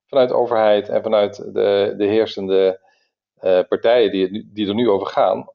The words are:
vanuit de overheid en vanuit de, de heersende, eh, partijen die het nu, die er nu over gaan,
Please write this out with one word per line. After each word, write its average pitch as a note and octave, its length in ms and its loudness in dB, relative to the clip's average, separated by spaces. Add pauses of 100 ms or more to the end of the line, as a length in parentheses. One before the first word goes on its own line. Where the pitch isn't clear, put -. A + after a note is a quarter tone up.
vanuit B2+ 220 0
de - 60 -4
overheid G#2+ 540 0
en - 140 -2
vanuit G#2 340 0
de, G2+ 600 0
de G2+ 100 0
heersende, G2 720 0 (540)
eh, F#2 340 0
partijen A2+ 420 2
die F#2+ 120 -2
het F2+ 80 -2
nu, G#2+ 220 -12
die G2+ 160 -6
er G2+ 60 -4
nu A#2 160 0
over G2 160 0
gaan, G#2 480 -2